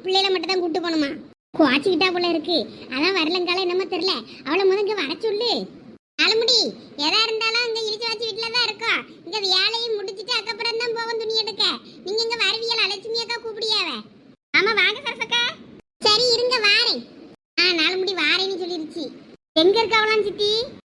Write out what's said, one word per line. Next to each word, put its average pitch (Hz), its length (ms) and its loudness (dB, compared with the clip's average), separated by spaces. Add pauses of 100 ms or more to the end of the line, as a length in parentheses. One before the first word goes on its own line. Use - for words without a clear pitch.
பிள்ளைகளை 381 300 2
மட்டும் 349 200 0
தான் 370 120 0
கூட்டு 330 180 0
போகணுமா. 320 260 0 (500)
குவாச்சிக்கிட்டா 302 560 4
போல 349 180 2
இருக்கு, 330 240 0 (360)
அதான் 339 260 2
வரலங்கால 349 460 0
என்னமோ 359 280 0
தெரியல. 370 200 0 (340)
அவளை 339 200 2
முத 381 160 4
இங்க 403 180 -2
வர 285 140 -2 (100)
சொல்லு. 440 260 0 (720)
நாலுமுடி, 453 380 4 (460)
எதா 370 200 2
இருந்தாலும் 453 400 0
அங்க 453 220 -2
இழிச்சு 427 220 -6
வாச்சி 453 180 -4
வீட்டுல 453 280 -6
தான் 480 120 2
இருக்கோம். 403 340 -2 (240)
இங்க 370 220 -6
வேலையை 427 480 2
முடிச்சிட்டு 403 420 -4
அதுக்கப்புறம் 453 460 -4
தான் 466 160 -2
போவோம் 453 240 -4
துணி 440 200 -2
எடுக்க. 427 200 -2 (420)
நீங்க 415 200 -2
இங்க 466 180 -4
வருவியலா? 453 500 0
லட்சுமி 440 300 -6
அக்கா 453 220 -4
கூப்பிடியாவ? 427 440 -2 (680)
ஆமா 392 220 4
வாங்க 403 260 2
சரசக்கா. 480 360 -4 (640)
சரி 440 200 4 (100)
இருங்க 494 200 0 (100)
வாரேன். 415 360 4 (600)
ஆ - 20 4 (160)
நாலுமுடி 370 420 0
வாரேன்னு 359 400 0
சொல்லிருச்சு. 339 420 -8 (580)
எங்க 381 200 8
இருக்கவளாம் 427 460 2
சித்தி? 415 240 0 (400)